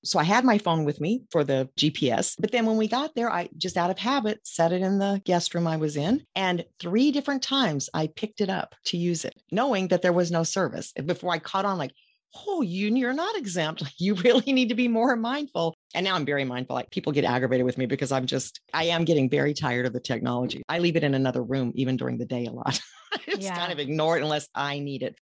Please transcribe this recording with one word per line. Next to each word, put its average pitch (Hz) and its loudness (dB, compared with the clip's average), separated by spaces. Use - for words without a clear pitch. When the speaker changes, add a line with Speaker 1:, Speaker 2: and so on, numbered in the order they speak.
Speaker 1:
So - 2
I 151 4
had 214 4
my 233 6
phone 165 2
with 143 -2
me 220 -2
for 160 4
the 135 0
G 147 4
P 147 0
S. - 0
But - -2
then 233 2
when 220 2
we 220 2
got 269 -2
there, 233 0
I 175 -2
just 175 -2
out 175 2
of 190 -4
habit 220 0
set 170 2
it 180 0
in 196 2
the 196 0
guest 170 2
room 170 0
I 160 0
was 151 -2
in. 190 0
And 180 0
three 220 2
different 277 -2
times 208 0
I 160 0
picked - -8
it 196 0
up - -4
to - -2
use 170 0
it, - -6
knowing 202 0
that 175 4
there 180 4
was 170 2
no 165 2
service. - -2
Before 175 -2
I 165 0
caught 196 -4
on, 196 0
like, 156 -4
"Oh, 370 0
you, 202 0
you're 254 2
not 370 -2
exempt. 175 -4
<laughs> - -20
You 196 2
really 247 4
need 254 4
to 247 0
be 247 2
more 240 2
mindful." 226 -2
And 180 0
now 190 0
I'm 156 0
very 139 0
mindful. 127 -4
Like, - -6
people 156 -4
get 139 2
aggravated 127 2
with 127 0
me 131 -2
because 131 -2
I'm 135 0
just, - -4
I 165 0
am 170 2
getting 147 4
very 143 2
tired 127 -2
of 123 0
the 120 -4
technology. 123 -4
I 160 -4
leave 175 2
it 156 2
in 139 2
another 131 0
room, 123 -2
even 131 0
during 127 -4
the 117 -4
day 120 -4
a 113 -8
lot. 123 -4
<laughs> - -12
I - -6
just 196 -4
Speaker 2:
Yeah. 185 -6
Speaker 1:
kind 175 -4
of 156 -6
ignore 156 2
it 135 0
unless 151 -2
I 143 -4
need 139 -6
it. 131 -6